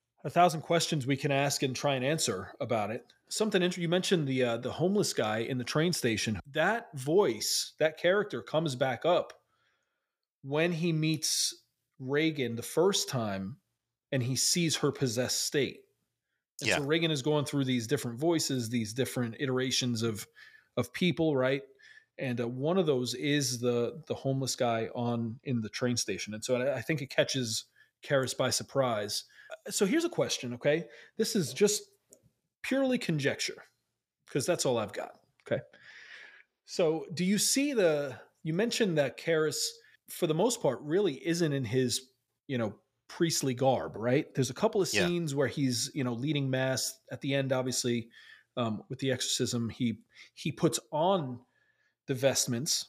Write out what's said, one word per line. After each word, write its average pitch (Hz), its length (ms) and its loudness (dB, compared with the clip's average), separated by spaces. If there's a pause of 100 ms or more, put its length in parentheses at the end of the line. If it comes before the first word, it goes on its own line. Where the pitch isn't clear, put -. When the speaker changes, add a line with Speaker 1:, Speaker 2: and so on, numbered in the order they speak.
(260)
Speaker 1:
a 143 40 -8
thousand 170 320 6
questions 160 440 2
we 135 120 2
can 147 120 0
ask 139 320 2
and 127 140 0
try 143 200 2
and 127 80 -2
answer 123 540 0
about 110 320 0
it. 120 140 -8 (240)
Something 202 340 2
inter-, 180 200 0
you 170 80 0
mentioned 175 360 2
the, 131 180 2
uh, 117 140 2
the 123 140 -6
homeless 185 400 2
guy 107 260 0
in 123 200 -2
the 120 60 -4
train 165 280 2
station. 110 460 0 (140)
That 196 440 -2
voice, 143 840 0
that 156 200 2
character 190 420 2
comes 151 360 0
back 127 280 0
up 160 300 2 (1080)
when 151 300 2
he 165 200 0
meets 156 640 0 (440)
Reagan 139 580 -2
the 117 60 -6
first 190 460 2
time 104 500 -4 (540)
and 135 100 0
he 123 140 -2
sees 165 400 2
her 143 160 0
possessed 120 520 -2
state. - 360 -2 (840)
And 110 80 0
so 90 100 4
Speaker 2:
Yeah. 143 60 -2
Speaker 1:
Reagan 165 240 2
is 147 100 -2
going 151 240 2
through 139 200 0
these 123 220 0
different 123 320 -2
voices, 147 520 0
these 113 240 -2
different 120 460 -2
iterations 127 640 0
of, 107 240 -2 (520)
of - 140 -2
people, 160 440 2
right? 135 260 2 (560)
And, 123 220 -4
uh, 120 80 -2
one 139 300 0
of 175 80 4
those 127 280 2
is 139 460 0
the, 120 460 0
the - 80 -4
homeless 135 420 -2
guy 113 380 0
on, 117 500 -2
in 123 160 -2
the 107 80 -4
train 123 300 -2
station. 101 340 -4
And 107 120 -10
so 127 120 0
I, 131 200 0
I 123 40 -6
think 143 220 -2
it 135 80 -10
catches 127 540 0 (420)
Karis 131 300 0
by 131 140 0
surprise. 113 760 -2 (420)
Uh, 208 60 -10
so - 140 2
here's 320 180 2
a 339 60 0
question, 123 440 -2
okay? 151 300 0 (320)
This 220 180 0
is 165 180 0
just - 300 2 (800)
purely 262 360 2
conjecture, 139 640 -2 (680)
'cause 139 160 -2
that's 165 180 0
all 123 140 2
I've 104 140 -4
got, - 260 -10 (280)
okay? - 160 -2 (1040)
So 160 460 0
do 170 120 -2
you 202 140 2
see 285 340 2
the, 151 460 2 (240)
you 160 120 -2
mentioned 196 440 0
that 135 200 0
Karis, 156 480 0 (440)
for - 160 -2
the 156 80 2
most 202 280 2
part, 123 200 0
really 160 320 0 (120)
isn't 170 260 2
in 139 120 0
his, 123 440 0 (380)
you 135 120 -4
know, 107 200 -4 (300)
priestly 151 460 0
garb, 117 420 2
right? 123 380 0
There's 131 160 0
a 127 40 -8
couple 220 260 2
of 170 120 2
Speaker 2:
Yeah. 180 140 4
Speaker 1:
scenes 170 280 0
where 139 140 2
he's, 127 460 0
you 143 100 -2
know, 123 100 -2
leading 139 360 0
mass. 131 480 0 (140)
At 127 80 -10
the 139 140 -2
end, 135 180 2
obviously, 123 560 0 (480)
um, 113 320 -2
with 135 120 -8
the 135 120 0
exorcism, 120 560 -2
he, 113 320 -2 (340)
he - 180 -6
puts - 280 0 (100)
on 156 500 0 (680)
the 139 80 -2
vestments, 127 760 0